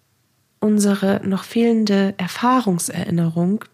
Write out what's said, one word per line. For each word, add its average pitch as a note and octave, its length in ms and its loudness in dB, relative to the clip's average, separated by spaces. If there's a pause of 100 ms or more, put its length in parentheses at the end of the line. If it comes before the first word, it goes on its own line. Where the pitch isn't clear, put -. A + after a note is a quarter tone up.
(600)
unsere G3+ 680 2
noch F#3+ 200 -2
fehlende G#3+ 720 2
Erfahrungserinnerung F3 1500 -2 (100)